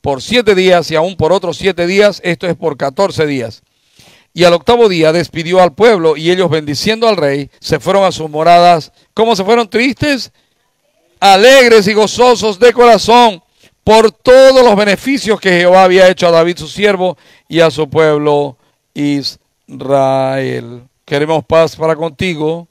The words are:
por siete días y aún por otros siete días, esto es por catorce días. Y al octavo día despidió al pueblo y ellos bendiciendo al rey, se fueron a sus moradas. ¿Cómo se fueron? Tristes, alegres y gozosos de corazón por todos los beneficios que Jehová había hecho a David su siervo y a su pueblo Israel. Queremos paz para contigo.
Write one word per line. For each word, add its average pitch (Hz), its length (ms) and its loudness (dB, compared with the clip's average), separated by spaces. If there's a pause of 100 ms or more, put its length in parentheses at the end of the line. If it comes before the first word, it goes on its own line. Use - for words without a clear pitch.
por 135 220 -6
siete 214 320 -2
días 180 360 0
y 160 60 -4
aún 170 220 -4
por 165 160 0
otros 185 240 -6
siete 175 280 -4
días, 196 380 0
esto 175 220 -6
es 165 100 -4
por 151 220 -8
catorce 156 480 -4
días. 123 360 -8 (720)
Y 170 120 0
al 175 100 4
octavo 233 340 0
día 160 240 0
despidió 170 480 -2
al 175 140 2
pueblo 180 420 0
y 160 140 -4
ellos 180 180 -2
bendiciendo 160 600 -4
al 208 100 -2
rey, 143 320 -4 (100)
se 151 180 -4
fueron 196 260 -2
a 180 80 -2
sus 156 180 -12
moradas. 170 600 2 (220)
¿Cómo 226 240 -2
se 185 80 -6
fueron? 226 240 -2
Tristes, 254 640 -4 (880)
alegres 226 680 4
y 220 40 -4
gozosos 214 680 -2
de 233 140 4
corazón 233 720 2 (420)
por 220 280 4
todos 262 520 4
los 208 120 2
beneficios 208 600 -2
que - 120 -2
Jehová 180 340 4
había 185 240 4
hecho 185 180 0
a 170 40 2
David 170 260 0
su 156 120 -16
siervo 185 500 -4 (300)
y 160 120 -2
a 160 100 2
su 147 200 -6
pueblo 147 680 -2 (380)
Israel. 135 1900 -6 (200)
Queremos 151 380 -4
paz 160 320 0
para 160 220 -4
contigo. 165 760 -8